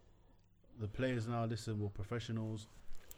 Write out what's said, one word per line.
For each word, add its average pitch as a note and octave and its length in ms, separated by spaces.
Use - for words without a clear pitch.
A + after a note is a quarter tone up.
the G#2+ 80
players B2 400
now, A#2 180
listen, A2+ 340
we're G#2 100
professionals. A2 800